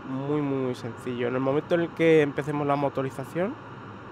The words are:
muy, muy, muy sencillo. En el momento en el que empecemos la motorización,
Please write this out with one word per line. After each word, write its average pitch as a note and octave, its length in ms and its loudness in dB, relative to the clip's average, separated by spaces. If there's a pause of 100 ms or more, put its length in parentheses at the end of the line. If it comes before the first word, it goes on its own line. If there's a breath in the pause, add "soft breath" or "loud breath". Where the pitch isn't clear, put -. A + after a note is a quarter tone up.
muy, C#3 340 -2
muy, C3+ 240 0
muy B2+ 100 -2
sencillo. A#2+ 540 -4
En B2 60 -2
el C3 60 0
momento C#3 340 2
en E3+ 80 4
el D#3+ 80 -2
que D#3+ 320 6
empecemos D3 440 0
la C#3+ 100 4
motorización, C#3 760 -2 (580)